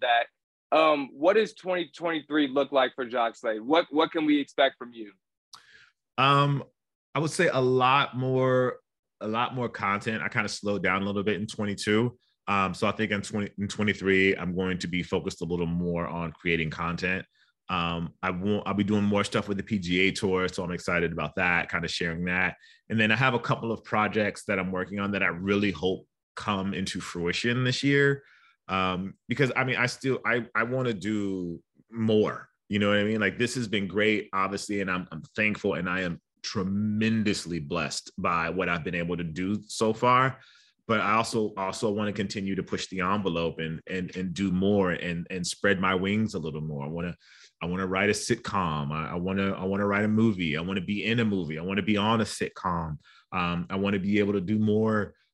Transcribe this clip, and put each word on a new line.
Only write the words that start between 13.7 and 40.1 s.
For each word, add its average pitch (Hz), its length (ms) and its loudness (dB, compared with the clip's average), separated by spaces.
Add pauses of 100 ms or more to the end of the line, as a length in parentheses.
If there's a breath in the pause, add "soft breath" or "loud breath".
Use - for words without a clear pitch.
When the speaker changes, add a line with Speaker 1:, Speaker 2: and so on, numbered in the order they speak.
Speaker 2:
I'm 87 200 -6
going 92 220 -2
to 87 100 -6
be 87 140 -2
focused 90 400 -4
a 87 40 -6
little 87 200 -2
more 85 420 -2
on 82 260 -6
creating 80 360 0
content. 85 560 -4 (440)
Um, 85 520 -2
I 92 80 0
won't, 95 380 -2
I'll 98 80 -2
be 101 80 2
doing 101 200 2
more 101 200 2
stuff 104 240 -2
with 101 100 -4
the 95 60 -6
P 104 160 -2
G 90 220 0
A 95 100 4
Tour, 92 360 0
so 90 160 -6
I'm 87 80 -6
excited 85 400 -2
about 78 260 -6
that, 90 340 0
kinda 85 160 -4
sharing 87 380 -4
that. 90 320 -2 (320 soft breath)
And 110 100 0
then 107 120 4
I 110 40 4
have 131 180 2
a 117 60 0
couple 117 320 -2
of 104 120 -6
projects 104 600 0
that 98 140 0
I'm 92 120 -4
working 92 280 -4
on 101 140 -2
that 98 100 0
I 92 40 2
really 98 440 2
hope 90 340 -2 (300)
come 98 400 -2
into 92 260 -4
fruition 90 600 -2
this 123 180 0
year. 139 400 4 (460 soft breath)
Um, 92 480 -2 (120)
because, 127 280 0
I 127 80 2
mean, 127 140 -2
I 123 100 2
still, 131 380 -2
I, 117 280 0
I 110 80 0
wanna 123 320 0
do 95 640 -4 (320)
more, 107 580 2 (200)
you 104 80 0
know 101 120 2
what 104 100 4
I 101 40 2
mean? 110 160 0
Like, 98 200 0
this 120 160 0
has 123 120 -2
been 101 200 -2
great, 104 440 2
obviously, 98 500 -2
and 95 100 -2
I'm, 90 200 -4
I'm 78 120 -12 (120)
thankful, 104 380 0
and 82 160 -4
I 90 120 -2
am 85 200 -4 (220)
tremendously 104 1160 0
blessed 76 600 -4
by 85 320 0
what 90 180 -2
I've 85 140 -2
been 85 100 -4
able 87 240 -2
to 87 60 -4
do 90 420 -2
so 110 260 0
far. 123 460 2 (500 soft breath)